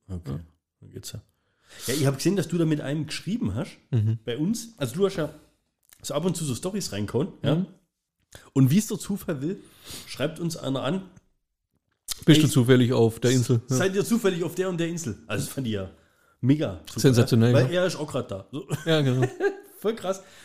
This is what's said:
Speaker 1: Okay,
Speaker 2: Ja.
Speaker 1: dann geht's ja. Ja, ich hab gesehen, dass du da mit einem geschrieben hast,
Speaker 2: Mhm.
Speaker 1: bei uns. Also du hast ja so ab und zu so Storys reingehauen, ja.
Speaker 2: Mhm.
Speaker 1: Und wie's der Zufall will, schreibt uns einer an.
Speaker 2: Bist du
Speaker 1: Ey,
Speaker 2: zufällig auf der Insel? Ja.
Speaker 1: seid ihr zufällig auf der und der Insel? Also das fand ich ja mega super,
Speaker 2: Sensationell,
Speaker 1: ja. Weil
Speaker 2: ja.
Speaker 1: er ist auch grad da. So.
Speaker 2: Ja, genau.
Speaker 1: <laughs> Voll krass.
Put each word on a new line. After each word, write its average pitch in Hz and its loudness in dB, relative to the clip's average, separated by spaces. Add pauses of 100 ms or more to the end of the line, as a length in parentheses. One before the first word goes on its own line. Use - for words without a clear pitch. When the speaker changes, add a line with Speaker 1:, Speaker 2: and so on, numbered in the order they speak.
Speaker 1:
Okay, 87 -8
Speaker 2:
Ja. 73 -8 (420)
Speaker 1:
dann 101 -20
geht's - -16
ja. 107 -12 (680)
Ja, 120 -2
ich 147 0
hab 135 0
gesehen, 185 0
dass 190 -2
du 160 -4
da 165 4
mit 151 0
einem 143 -4
geschrieben 196 -4
hast, 143 -6 (200)
Speaker 2:
Mhm. 113 2
Speaker 1:
bei 120 -4
uns. 190 -2
Also 123 -6
du 196 2
hast 190 0
ja 151 -4 (680)
so - -8
ab 147 -2
und 185 0
zu 160 -6
so 131 -2
Storys 185 -6
reingehauen, 107 -2 (120)
ja. - 2
Speaker 2:
Mhm. 185 0 (880)
Speaker 1:
Und 131 6
wie's 196 2
der 208 -6
Zufall 180 -6
will, 180 -6 (460)
schreibt 156 -6
uns 165 -4
einer 131 -4
an. 185 -2 (1200)
Speaker 2:
Bist 156 8
du 151 4
Speaker 1:
Ey, - 2
Speaker 2:
zufällig 127 6
auf 113 4
der 123 4
Insel? 123 2
Ja. 131 0
Speaker 1:
seid 190 0
ihr 196 0
zufällig 185 0
auf 160 -6
der 185 -2
und 175 -4
der 165 -2
Insel? 127 -8
Also 107 -4
das - -10
fand 135 -6
ich 107 -2
ja 95 -4 (520)
mega 123 2
super, - -12
Speaker 2:
Sensationell, 120 6
Speaker 1:
ja. - 6
Weil 131 4
Speaker 2:
ja. 180 2
Speaker 1:
er 185 2
ist 175 -2
auch 156 -8
grad 123 -6
da. 98 -10
So. 147 -10 (180)
Speaker 2:
Ja, 160 2
genau. 131 2 (280)
Speaker 1:
<laughs> - -20
Voll 220 -2
krass. 190 -6 (240)